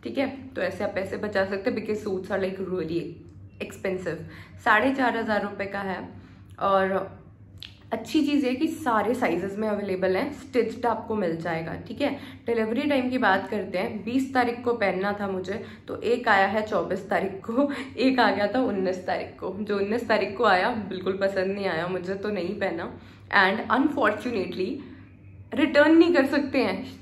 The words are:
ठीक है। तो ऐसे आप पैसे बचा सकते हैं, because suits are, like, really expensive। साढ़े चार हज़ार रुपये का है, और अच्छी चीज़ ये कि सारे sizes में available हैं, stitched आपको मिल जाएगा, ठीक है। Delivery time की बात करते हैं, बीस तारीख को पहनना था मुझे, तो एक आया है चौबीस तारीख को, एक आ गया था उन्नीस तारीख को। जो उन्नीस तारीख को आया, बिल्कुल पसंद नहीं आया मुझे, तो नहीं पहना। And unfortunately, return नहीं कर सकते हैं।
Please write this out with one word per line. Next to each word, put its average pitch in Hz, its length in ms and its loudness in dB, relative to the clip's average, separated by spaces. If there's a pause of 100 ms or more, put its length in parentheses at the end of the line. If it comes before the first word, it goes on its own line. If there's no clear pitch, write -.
ठीक - 160 -6
है। 269 80 0 (220)
तो 202 140 -6
ऐसे 180 220 -2
आप - 100 -2
पैसे 190 220 -4
बचा 202 280 0
सकते 196 260 -2
हैं, 214 60 -2
because 214 280 -4
suits 190 280 -4
are, 190 120 0
like, 185 160 -4 (120)
really 165 280 -2 (640)
expensive। - 580 -6 (440)
साढ़े 240 300 6
चार 247 220 2
हज़ार 220 260 0
रुपये 202 240 -6
का 202 140 -6
है, 190 180 -4 (600)
और 190 600 2 (760)
अच्छी 233 300 0
चीज़ 285 240 4
ये 254 80 2
कि 311 140 0
सारे 233 460 2
sizes 190 440 0
में 220 100 -2
available 190 480 0
हैं, - 160 -2
stitched - 540 -2
आपको 226 280 -2
मिल 175 220 -2
जाएगा, 165 380 -4 (120)
ठीक 220 140 -10
है। 285 100 2 (360)
Delivery 226 360 0
time 269 280 2
की 254 80 -2
बात 196 320 2
करते 190 280 -4
हैं, 214 260 -4
बीस 254 300 -2
तारीख 233 300 2
को 240 80 2
पहनना 202 480 0
था 202 80 -2
मुझे, 185 260 -4 (340)
तो - 140 -6
एक 240 260 0
आया 196 180 6
है 214 200 0
चौबीस 185 440 -2
तारीख 180 360 0
को, 269 220 2 (280)
एक 254 240 4
आ 214 100 6
गया 202 160 0
था 214 140 0
उन्नीस 185 460 -2
तारीख - 340 -4
को। 190 200 -6
जो 208 180 -2
उन्नीस 214 300 -2
तारीख 208 300 0
को 240 60 2
आया, 196 260 6 (180)
बिल्कुल 185 340 -4
पसंद 196 320 0
नहीं 196 120 -4
आया 170 220 -2
मुझे, 185 260 -4
तो 202 160 -4
नहीं 190 300 -4
पहना। 185 300 -4 (460)
And 196 360 4
unfortunately, 214 1000 0 (840)
return 294 420 6
नहीं 339 180 8
कर 269 120 6
सकते 277 320 0
हैं। 202 200 0 (240)